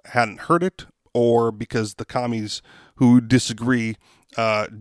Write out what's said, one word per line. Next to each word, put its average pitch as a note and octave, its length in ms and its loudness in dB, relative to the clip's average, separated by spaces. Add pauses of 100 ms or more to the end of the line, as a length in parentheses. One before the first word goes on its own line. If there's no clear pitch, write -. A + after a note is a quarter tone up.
hadn't - 420 -4
heard E3+ 160 2
it, - 220 -6 (280)
or A#2 380 2
because G#2+ 440 -6
the A2 100 -10
commies A#2 560 -6 (340)
who B2 240 6
disagree, A#2 800 -2 (400)
uh, G#2+ 300 0 (140)